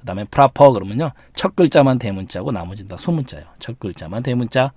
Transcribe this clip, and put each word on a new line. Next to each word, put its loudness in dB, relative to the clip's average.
그 -16
다음에 -6
프라퍼 6
그러면요, -4
첫 -4
글자만 4
대문자고 -6
나머지는 -10
다 -14
소문자예요. -6
첫 -14
글자만 -10
대문자 -2